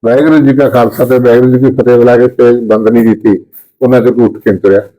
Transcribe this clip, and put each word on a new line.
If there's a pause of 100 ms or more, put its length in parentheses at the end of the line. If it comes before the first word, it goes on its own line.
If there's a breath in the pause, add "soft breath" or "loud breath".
ਵਾਹਿਗੁਰੂ
ਜੀ
ਕਾ
ਖਾਲਸਾ
ਤੇ
ਵਾਹਿਗੁਰੂ
ਜੀ
ਕੀ
ਫਤਿਹ
ਬੁਲਾ
ਕੇ
ਸਟੇਜ
ਬੰਦ
ਨਹੀਂ
ਕੀਤੀ, (360 loud breath)
ਉਹਨਾਂ
ਚਿਰ
ਕੋਈ
ਉੱਠ
ਕੇ
ਨਹੀਂ
ਤੁਰਿਆ। (180)